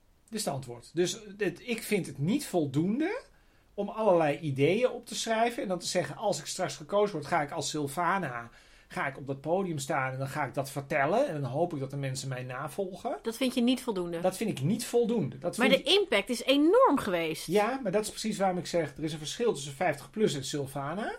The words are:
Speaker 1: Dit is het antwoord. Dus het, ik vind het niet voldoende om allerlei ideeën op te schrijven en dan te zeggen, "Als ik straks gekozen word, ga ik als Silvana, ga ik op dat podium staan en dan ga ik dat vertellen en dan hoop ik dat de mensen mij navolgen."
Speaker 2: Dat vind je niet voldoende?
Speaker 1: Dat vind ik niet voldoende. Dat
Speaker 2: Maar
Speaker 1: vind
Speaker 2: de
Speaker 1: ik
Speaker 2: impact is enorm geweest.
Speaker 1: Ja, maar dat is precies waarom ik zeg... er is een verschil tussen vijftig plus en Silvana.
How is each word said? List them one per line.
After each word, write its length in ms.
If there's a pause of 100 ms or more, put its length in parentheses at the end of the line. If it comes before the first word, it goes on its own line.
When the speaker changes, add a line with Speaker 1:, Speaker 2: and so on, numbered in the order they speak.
(280)
Speaker 1:
Dit 100
is 60
het 100
antwoord. 400
Dus 260 (180)
het, 300
ik 140
vind 240
het 120
niet 280
voldoende 760 (520)
om 140
allerlei 500
ideeën 520
op 160
te 80
schrijven 480
en 60
dan 100
te 80
zeggen, 300
"Als 220
ik 80
straks 300
gekozen 380
word, 120
ga 160
ik 80
als 180
Silvana, 840 (380)
ga 180
ik 100
op 100
dat 140
podium 380
staan 340
en 60
dan 100
ga 180
ik 80
dat 160
vertellen 580
en 120
dan 100
hoop 240
ik 60
dat 100
de 60
mensen 320
mij 140
navolgen." 800
Speaker 2:
Dat 140
vind 180
je 60
niet 220
voldoende? 380
Speaker 1:
Dat 160
vind 140
ik 140
niet 200
voldoende. 540
Dat 180
Speaker 2:
Maar 120
Speaker 1:
vind 160
Speaker 2:
de 60
Speaker 1:
ik 100
Speaker 2:
impact 280
is 160
enorm 540
geweest. 480
Speaker 1:
Ja, 360
maar 100
dat 120
is 60
precies 280
waarom 200
ik 80
zeg... 300
er 80
is 80
een 60
verschil 360
tussen 200
vijftig 360
plus 240
en 100
Silvana. 760